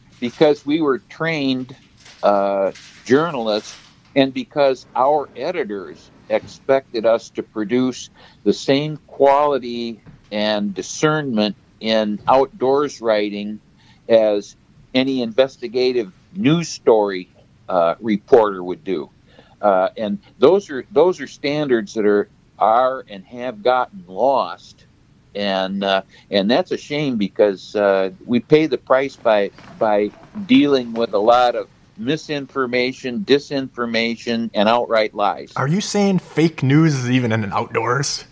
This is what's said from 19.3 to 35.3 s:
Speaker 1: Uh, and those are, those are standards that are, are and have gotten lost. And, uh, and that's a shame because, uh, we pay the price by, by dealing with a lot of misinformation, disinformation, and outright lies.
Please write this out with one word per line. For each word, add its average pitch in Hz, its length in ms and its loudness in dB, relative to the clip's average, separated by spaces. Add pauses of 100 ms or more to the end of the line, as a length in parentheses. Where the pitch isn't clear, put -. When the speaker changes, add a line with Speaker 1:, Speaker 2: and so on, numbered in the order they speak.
Speaker 1:
Uh, 95 380 2
and 104 200 -4 (200)
those 175 320 4
are, 131 200 -10
those 156 300 2
are 127 60 -10
standards 139 640 -4
that 104 140 -2
are, 104 220 2 (300)
are 123 520 2
and 98 160 -14
have 120 360 -10
gotten 120 460 -2
lost. 98 800 -4 (480)
And, 98 500 -4
uh, 95 180 0 (280)
and 98 200 0
that's 160 200 0
a 131 80 -4
shame 143 400 -6
because, 101 580 -2
uh, 98 360 2 (120)
we 120 160 -2
pay 156 260 2
the 135 120 -2
price 135 380 -2
by, 104 340 2 (280)
by 104 320 0 (360)
dealing 131 480 2
with 113 180 -2
a 107 60 0
lot 120 360 4
of 104 140 -8 (280)
misinformation, 131 1300 -4
disinformation, 117 1300 -2
and 104 160 2
outright 110 460 2
lies. 92 400 -4